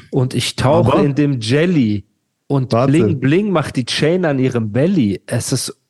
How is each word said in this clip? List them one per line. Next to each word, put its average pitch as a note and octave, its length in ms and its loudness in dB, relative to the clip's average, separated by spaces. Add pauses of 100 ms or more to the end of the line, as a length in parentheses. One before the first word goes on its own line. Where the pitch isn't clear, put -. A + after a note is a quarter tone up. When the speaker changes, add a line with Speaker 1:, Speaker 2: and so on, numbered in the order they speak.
(100)
Speaker 1:
Und C3 240 -2
ich - 220 -4
tauche C3 380 2
Speaker 2:
Aber D3 100 4
Speaker 1:
in C#3 100 0
dem C#3+ 260 0
Jelly B2 640 0 (440)
und C3+ 240 -2
Speaker 2:
Warte. B2+ 200 2
Speaker 1:
bling E3 280 2
bling E3+ 300 0
macht D#3+ 260 -2
die B2+ 100 -2
Chain E3+ 400 0
an C#3+ 120 0
ihrem B2 340 -2
Belly. C3 540 0
Es - 260 -4
ist - 220 -4 (160)